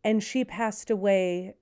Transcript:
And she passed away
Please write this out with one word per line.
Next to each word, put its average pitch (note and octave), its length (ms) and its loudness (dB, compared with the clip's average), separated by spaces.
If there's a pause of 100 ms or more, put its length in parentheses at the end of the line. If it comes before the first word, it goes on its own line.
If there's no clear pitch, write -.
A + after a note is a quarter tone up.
And G#3+ 200 2
she B3+ 220 -2
passed A3 460 -6
away F#3+ 720 0